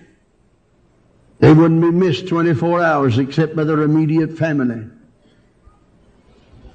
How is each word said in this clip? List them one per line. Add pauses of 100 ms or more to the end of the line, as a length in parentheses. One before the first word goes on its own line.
(1400)
they
wouldn't
be
missed
twenty-four
hours
except
by
their
immediate
family. (1900)